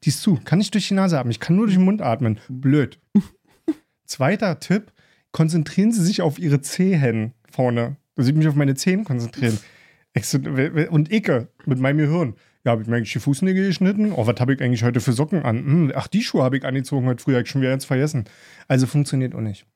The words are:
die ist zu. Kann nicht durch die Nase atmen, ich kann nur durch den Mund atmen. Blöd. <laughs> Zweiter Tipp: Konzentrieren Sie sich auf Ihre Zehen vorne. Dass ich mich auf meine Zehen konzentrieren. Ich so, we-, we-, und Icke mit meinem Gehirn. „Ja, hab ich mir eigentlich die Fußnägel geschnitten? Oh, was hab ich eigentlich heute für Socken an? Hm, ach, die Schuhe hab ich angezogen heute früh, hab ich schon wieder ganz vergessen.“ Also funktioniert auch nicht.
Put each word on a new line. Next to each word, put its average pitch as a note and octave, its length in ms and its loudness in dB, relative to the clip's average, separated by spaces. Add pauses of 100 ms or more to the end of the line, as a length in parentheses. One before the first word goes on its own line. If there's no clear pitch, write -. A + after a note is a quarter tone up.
die - 60 0
ist - 120 -2
zu. F3 220 2
Kann E3 160 0
nicht G#3 140 -2
durch G#3 140 -2
die G3+ 80 -2
Nase F#3+ 240 2
atmen, A#2+ 120 -2
ich A2+ 80 -4
kann E3 160 0
nur G#3+ 120 2
durch F#3+ 100 4
den F#3 80 6
Mund G#3 160 2
atmen. A#2 380 0 (100)
Blöd. C3 500 0 (140)
<laughs> G#3 100 4 (840)
Zweiter F3+ 540 -2
Tipp: G#3 320 -2 (400)
Konzentrieren E3 600 2
Sie A3 120 2
sich F#3 180 0
auf D3+ 180 0
Ihre C#3+ 220 2
Zehen C3+ 720 0 (180)
vorne. B2 440 -2 (200)
Dass B2 120 2
ich C#3+ 80 2
mich D#3 120 4
auf D3 80 2
meine C#3 200 2
Zehen F#3 300 -2
konzentrieren. A#2+ 520 -2 (560)
Ich - 140 -2
so, C#3 160 -2
we-, D3+ 320 -2
we-, E3 140 -2
und D#3 220 0
Icke F3+ 360 0 (180)
mit C3 140 0
meinem C#3 200 0
Gehirn. D3+ 340 0 (320)
„Ja, B2 60 2
hab A#2 100 0
ich A2 60 -8
mir A#2 100 0
eigentlich A2+ 160 -4
die B2 60 -4
Fußnägel F#3 480 0
geschnitten? G3+ 440 0
Oh, B2 160 -2
was A#2 140 -2
hab B2 80 0
ich C3+ 120 0
eigentlich B2 220 0
heute A#2+ 160 2
für B2 140 0
Socken D3+ 300 0
an? A2+ 160 0
Hm, C#3+ 360 2
ach, C3 120 -6
die A3 160 -2
Schuhe F3 200 0
hab B2+ 120 0
ich C3+ 100 -4
angezogen C3+ 400 -2
heute B2+ 180 -2
früh, C#3 120 2
hab B2 80 2
ich - 60 -8
schon C3+ 120 -2
wieder B2+ 100 2
ganz C3+ 140 -4
vergessen.“ C#3 400 -2 (420)
Also C3 200 2
funktioniert C3+ 480 -2
auch - 60 -10
nicht. G#2+ 240 -8 (100)